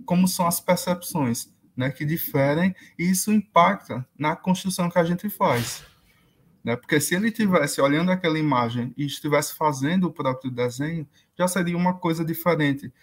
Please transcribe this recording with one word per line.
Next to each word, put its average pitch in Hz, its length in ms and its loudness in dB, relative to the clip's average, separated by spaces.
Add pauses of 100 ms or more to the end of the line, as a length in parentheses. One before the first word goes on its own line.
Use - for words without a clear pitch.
como 180 220 4
são 180 180 0
as 170 140 0
percepções, 175 920 -2 (240)
né, 127 140 -2
que 151 160 -8
diferem, 151 720 0 (240)
e 175 100 0
isso 190 220 0
impacta 185 840 2
na 156 200 0
construção 180 560 -2
que - 80 2
a 170 40 6
gente 175 240 -2
faz, 139 560 0 (800)
né? 117 120 -2
Porque 147 260 0
se 160 140 -2
ele 214 160 0
tivesse 180 500 2
olhando 151 300 2
aquela 170 260 0
imagem 120 580 0
e 147 120 -4
estivesse 147 480 -2
fazendo 151 500 0
o 160 80 -2
próprio 131 380 -4
desenho, 131 560 -4 (280)
já 180 120 0
seria 180 280 -2
uma 180 200 0
coisa 165 280 -2
diferente 160 800 0